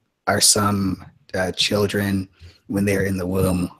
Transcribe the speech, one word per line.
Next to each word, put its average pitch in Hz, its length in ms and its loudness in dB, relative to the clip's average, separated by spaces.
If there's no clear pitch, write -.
are 101 160 2
some, 101 640 0
uh, 92 160 -2
children, 98 760 0
when 98 180 -2
they're 98 200 0
in 95 120 -4
the 90 100 -4
womb, 92 420 0